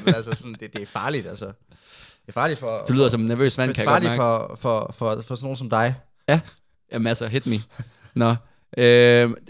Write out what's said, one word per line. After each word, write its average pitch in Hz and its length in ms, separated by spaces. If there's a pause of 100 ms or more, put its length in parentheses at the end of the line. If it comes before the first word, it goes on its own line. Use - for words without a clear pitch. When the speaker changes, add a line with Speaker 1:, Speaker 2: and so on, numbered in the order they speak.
Speaker 1:
men 190 100
altså 113 200
sådan, 113 260
det, 107 120
det 104 100
er 104 40
farligt, 117 400
altså. 98 200
Det - 800
er - 40
farligt 139 280
for 113 280
Speaker 2:
Du 123 40
lyder 131 160
som 113 120
en 110 60
nervøs 120 320
mand, 127 100
Speaker 1:
for, 131 60
Speaker 2:
kan - 100
jeg - 20
godt 156 180
Speaker 1:
farligt 131 60
Speaker 2:
mærke. 117 460
Speaker 1:
for, - 40
for, 113 340 (200)
for, 113 80
for 120 120
sådan 120 100
nogen 135 120
som 127 140
dig. 117 240 (340)
Speaker 2:
Ja. 156 120 (520)
Jamen 113 140
altså, 117 200
hit 117 200
me. 117 100 (580)
Nå. 117 200 (440)
Øhm, 120 560 (160)